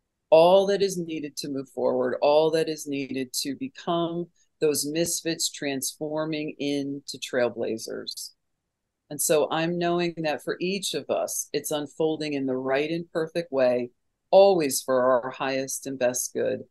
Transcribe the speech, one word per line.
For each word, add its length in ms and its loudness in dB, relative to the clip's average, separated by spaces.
all 380 8
that 140 2
is 160 0
needed 400 -8
to 120 -8
move 180 -6
forward, 540 0
all 300 6
that 180 0
is 180 -6
needed 460 -6
to 220 -4
become 720 -4
those 240 2
misfits 640 -2
transforming 1080 -6
into 600 -4
trailblazers. 1120 -4
And 120 -10
so 300 4
I'm 260 0
knowing 420 0
that 220 -2
for 200 -4
each 320 -4
of 160 -6
us, 420 -2
it's 200 -4
unfolding 600 -2
in 120 -2
the 100 -2
right 340 -2
and 220 -6
perfect 400 -4
way, 380 2
always 520 6
for 220 2
our 280 4
highest 560 -4
and 120 -8
best 340 0
good, 380 -2